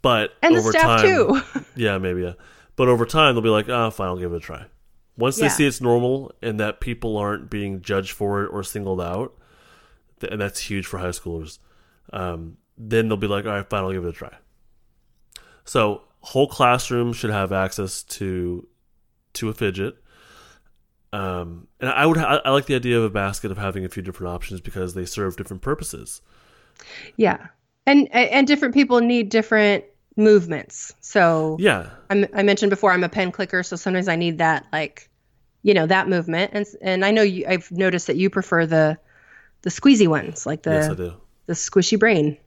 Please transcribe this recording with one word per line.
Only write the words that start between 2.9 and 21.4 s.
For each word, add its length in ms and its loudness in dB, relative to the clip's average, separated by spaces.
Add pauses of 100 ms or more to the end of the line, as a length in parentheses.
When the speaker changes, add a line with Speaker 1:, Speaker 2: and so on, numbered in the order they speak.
Speaker 1:
time, 300 4
they'll 80 0
be 60 2
like, 200 2
"Ah, 200 0
fine, 180 -6
I'll 100 -4
give 160 -6
it 40 -6
a 20 -6
try." 260 -16 (520)
Once 200 -2
they 80 0
Speaker 2:
Yeah. 60 4
Speaker 1:
see 160 2
it's 140 -4
normal 500 0 (100)
and 180 -6
that 200 -4
people 380 -6
aren't 320 -6
being 320 -6
judged 320 -4
for 300 -4
it 40 -6
or 160 -8
singled 380 -6
out, 340 -8 (840)
th-, 120 -8
and 100 -6
that's 180 -6
huge 280 -6
for 100 -10
high 120 -6
schoolers, 500 -10 (540)
um, 440 -8 (200)
then 300 0
they'll 100 0
be 100 -4
like, 180 -2
"All 60 -6
right, 180 -6
fine, 140 -2
I'll 80 -4
give 140 -6
it 40 -4
a 40 -10
try." 200 -16 (1300)
So 360 0 (200)
whole 260 0
classroom 680 0
should 160 -6
have 220 -2
access 520 -4
to, 640 -8 (680)
to 160 -6
a 40 -8
fidget. 420 -4 (1160)
Um, 540 -8 (120)